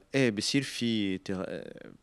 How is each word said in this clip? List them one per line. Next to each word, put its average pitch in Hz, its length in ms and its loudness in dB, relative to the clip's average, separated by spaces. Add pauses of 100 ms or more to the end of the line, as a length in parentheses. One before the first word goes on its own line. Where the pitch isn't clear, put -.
(160)
إيه 131 160 6
بصير 107 300 0
في 110 560 0
ت-، - 140 -6
آه، - 600 -6 (100)